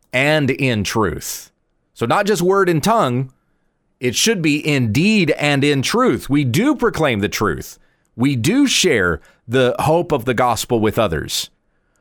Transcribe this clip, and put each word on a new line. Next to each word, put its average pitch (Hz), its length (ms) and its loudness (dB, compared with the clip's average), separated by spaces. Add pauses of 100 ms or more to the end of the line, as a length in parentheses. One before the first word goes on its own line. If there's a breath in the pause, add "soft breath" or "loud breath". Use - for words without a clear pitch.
(140)
and 143 360 2
in 120 360 -2
truth." - 680 -4 (420)
So - 120 -4
not 180 200 0
just 196 160 0
word 185 280 2
and 160 120 0
tongue, 135 520 0 (680)
it 123 160 -2
should 214 260 0
be 147 240 0
in 127 280 0
deed 180 380 2
and 143 300 0
in 143 200 2
truth. 208 480 0
We 143 160 2
do 196 280 2
proclaim 151 460 0
the 101 80 0
truth. 82 500 -4 (380)
We 131 220 0
do 214 280 2
share 98 540 0 (260 soft breath)
the 123 340 2
hope 165 340 0
of 123 100 -2
the 123 100 -2
gospel 120 460 0
with 107 180 0
others. 80 520 -4 (520)